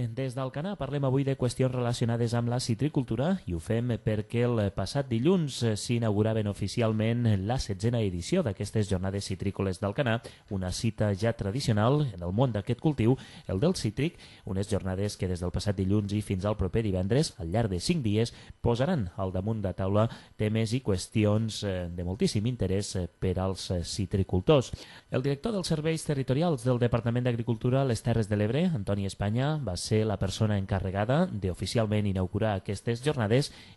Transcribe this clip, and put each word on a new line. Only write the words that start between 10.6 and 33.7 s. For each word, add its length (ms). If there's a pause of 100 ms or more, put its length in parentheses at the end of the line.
cita 420
ja 240
tradicional 720
en 160
el 100
món 220
d'aquest 260
cultiu, 320 (320)
el 140
del 160
cítric, 420 (280)
unes 220
jornades 480
que 140
des 160
del 80
passat 240
dilluns 400
i 80
fins 240
al 80
proper 240
divendres, 560
al 140
llarg 180
de 100
cinc 220
dies, 320 (280)
posaran 540
al 160
damunt 300
de 160
taula 300 (340)
temes 320
i 80
qüestions, 880
eh, 240
de 100
moltíssim 460
interès, 460
eh, 120
per 300
als, 320
eh, 140
citricultors. 880 (400)
El 100
director 320
dels 140
Serveis 360
Territorials 640
del 140
Departament 500
d'Agricultura 540
a 20
les 160
Terres 260
de 80
l'Ebre, 360
Antoni 340
Espanya, 520
va 180
ser 320
la 80
persona 420
encarregada 680
de 240
oficialment 560
inaugurar 480
aquestes 480
jornades. 460 (280)